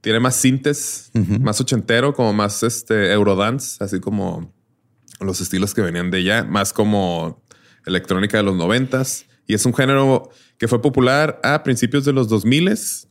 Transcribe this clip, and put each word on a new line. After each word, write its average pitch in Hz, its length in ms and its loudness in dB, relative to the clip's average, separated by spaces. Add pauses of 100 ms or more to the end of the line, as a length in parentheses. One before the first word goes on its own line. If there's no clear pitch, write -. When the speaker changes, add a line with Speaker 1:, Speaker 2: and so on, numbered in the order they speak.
Speaker 1:
tiene 110 180 0
más 127 160 2
sintes, 135 760 0
Speaker 2:
Ujú. 101 260 2
Speaker 1:
más 127 220 0
ochentero, 123 520 0
como 117 200 0
más, 104 300 -2
este, 110 500 0
eurodance, 104 720 0
así 98 160 -4
como 92 540 -6 (680)
los 131 200 -6
estilos 95 340 -4
que 117 80 -2
venían 90 300 -2
de 95 60 -2
allá, 95 260 0
más 98 300 -2
como 92 680 -2 (440)
electrónica 95 520 -2
de 104 60 2
los 98 120 0
noventas. 127 680 -2 (220)
Y 110 80 0
es 104 100 0
un 123 80 2
género 135 560 2 (300)
que 117 80 -2
fue 113 160 2
popular 139 600 2
a 147 200 0
principios 135 420 0
de 139 80 2
los 131 160 2
dos 107 160 0
miles 170 640 0